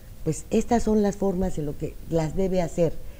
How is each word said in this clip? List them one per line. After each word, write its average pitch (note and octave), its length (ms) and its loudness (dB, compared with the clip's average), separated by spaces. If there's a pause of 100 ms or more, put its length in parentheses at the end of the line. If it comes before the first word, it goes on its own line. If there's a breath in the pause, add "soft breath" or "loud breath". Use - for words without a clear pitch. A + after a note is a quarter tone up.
(240 loud breath)
pues D#3 260 -2
estas A3+ 340 2
son G#3+ 180 4
las G3+ 140 2
formas F#3 420 0
en D3 80 -4
lo D3 120 -6
que - 160 -6 (160)
las D#3 240 0
debe F#3 280 2
hacer. D#3+ 320 2 (260 loud breath)